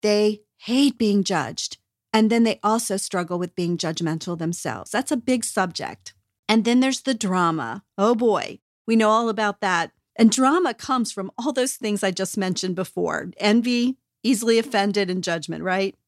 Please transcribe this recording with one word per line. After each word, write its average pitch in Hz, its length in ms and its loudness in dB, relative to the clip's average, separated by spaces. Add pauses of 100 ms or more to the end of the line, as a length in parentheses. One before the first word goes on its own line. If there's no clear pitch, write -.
They 208 400 2 (180)
hate 262 380 2
being 202 280 2
judged. 147 520 -4 (360)
And 220 180 4
then 233 140 4
they 220 180 0
also 220 340 0
struggle 180 420 -4
with 175 160 -6
being 175 220 -2
judgmental 165 600 -4
themselves. 165 520 -6
That's - 220 -2
a 294 40 -2
big 247 280 -2
subject. - 720 -6 (340)
And 220 160 4
then 240 160 4
there's 262 220 0
the 262 120 0
drama. 170 680 -2 (140)
Oh 214 160 4
boy, 214 460 0 (260)
we 226 100 2
know 214 140 4
all 226 180 2
about 208 320 -2
that. 180 320 0 (240)
And 226 140 8
drama 269 440 2
comes 254 360 -2
from 196 280 -8
all 269 140 -4
those 262 220 -2
things 208 280 -2
I 190 80 2
just 190 260 -4
mentioned 185 400 -2
before. 175 640 -4
Envy, 240 580 2 (260)
easily 226 360 2
offended, 202 520 0
and 185 140 -4
judgment, 165 400 -6
right? 190 320 -2 (120)